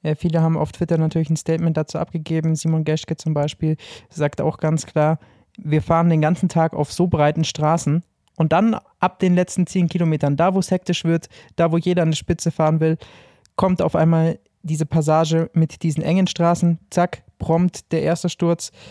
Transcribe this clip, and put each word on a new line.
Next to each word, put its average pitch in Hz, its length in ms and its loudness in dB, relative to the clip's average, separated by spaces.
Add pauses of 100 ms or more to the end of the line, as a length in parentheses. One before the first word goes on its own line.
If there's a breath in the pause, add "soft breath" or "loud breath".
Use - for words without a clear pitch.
Äh, 151 120 0
viele 165 260 0
haben 160 160 2
auf 151 140 -2
Twitter 170 260 -2
natürlich 160 320 0
ein 160 60 2
Statement 165 400 -2
dazu 156 240 -4
abgegeben. 160 560 -2
Simon 160 300 0
Geschke 156 320 -4
zum 156 160 -4
Beispiel 151 420 -2 (340 loud breath)
sagt 147 300 -4
auch - 180 -2
ganz 156 280 0
klar, 156 340 2 (380 soft breath)
wir 151 240 0
fahren 170 280 0
den 160 120 2
ganzen 165 260 0
Tag 165 260 0
auf 151 180 -4
so 175 140 -2
breiten 151 380 0
Straßen 151 580 -2 (340)
und 160 160 0
dann 214 240 2 (240)
ab 185 200 -2
den 180 160 4
letzten 180 320 0
zehn 175 220 0
Kilometern, 156 480 0
da 185 180 2
wo 196 40 2
es 185 120 -2
hektisch 180 340 -2
wird, 165 240 0 (260 loud breath)
da 170 160 2
wo 165 60 2
jeder 175 240 0
an 160 80 2
der 151 60 0
Spitze - 340 -2
fahren 156 300 2
will, 160 180 2 (580 loud breath)
kommt 180 280 0
auf 160 120 0
einmal 165 440 2 (240)
diese 156 240 -4
Passage 160 680 2
mit 165 300 0
diesen 156 180 -2
engen 185 240 2
Straßen, 170 540 2 (100)
zack, - 320 -2 (160)
prompt 170 540 -2
der 165 100 0
erste 165 280 -2
Sturz. - 420 -2 (200 loud breath)